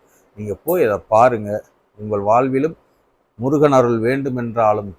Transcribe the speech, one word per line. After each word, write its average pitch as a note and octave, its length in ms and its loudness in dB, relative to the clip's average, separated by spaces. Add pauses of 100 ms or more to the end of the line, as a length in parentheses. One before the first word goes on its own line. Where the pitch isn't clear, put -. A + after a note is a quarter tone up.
(380)
நீங்க G#2 160 -8 (120)
போய் E3 220 0
அதை G2+ 100 0 (140)
பாருங்க. A2 380 2 (500)
உங்கள் G#2 300 -4
வாழ்விலும் C3+ 460 0 (640)
முருகன் C#3 380 2
அருள் A#2+ 280 2
வேண்டுமென்றாலும் A#2 920 -2